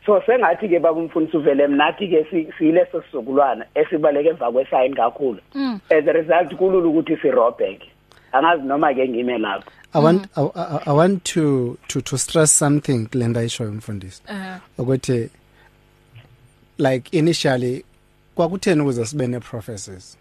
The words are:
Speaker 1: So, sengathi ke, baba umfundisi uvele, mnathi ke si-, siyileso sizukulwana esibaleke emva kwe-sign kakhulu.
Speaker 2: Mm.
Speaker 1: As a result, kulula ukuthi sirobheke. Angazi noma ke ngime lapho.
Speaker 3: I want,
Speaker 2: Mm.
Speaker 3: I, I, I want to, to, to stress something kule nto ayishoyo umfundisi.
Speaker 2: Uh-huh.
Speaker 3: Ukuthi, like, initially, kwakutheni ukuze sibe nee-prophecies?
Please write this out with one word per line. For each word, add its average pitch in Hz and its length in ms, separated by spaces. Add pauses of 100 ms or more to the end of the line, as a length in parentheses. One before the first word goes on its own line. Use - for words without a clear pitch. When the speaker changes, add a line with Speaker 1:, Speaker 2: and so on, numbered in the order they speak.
Speaker 1:
So, 196 160
sengathi 208 480
ke, 170 100
baba 160 200
umfundisi 160 380
uvele, 143 300
mnathi 151 400
ke 165 220
si-, 160 280
siyileso 165 440
sizukulwana 131 640 (100)
esibaleke 151 540
emva 120 220
kwe-sign 131 440
kakhulu. 120 440 (160)
Speaker 2:
Mm. 254 340
Speaker 1:
As 156 180
a 165 60
result, 165 420
kulula 185 320
ukuthi 156 300
sirobheke. 117 720 (420)
Angazi 156 320
noma 135 300
ke 131 140
ngime 123 300
lapho. 101 340 (220)
Speaker 3:
I 165 60
want, 175 360
Speaker 2:
Mm. 147 200
Speaker 3:
I, 175 60
I, 151 240
I 147 80
want 180 300
to, 135 540 (100)
to, 135 140
to - 160
stress 156 340
something 143 560
kule 120 200
nto 117 120
ayishoyo 117 320
umfundisi. 104 580
Speaker 2:
Uh-huh. 190 300 (180)
Speaker 3:
Ukuthi, 127 520 (1500)
like, 131 400
initially, 135 680 (500)
kwakutheni 175 460
ukuze 123 240
sibe 131 220
nee-prophecies? 110 920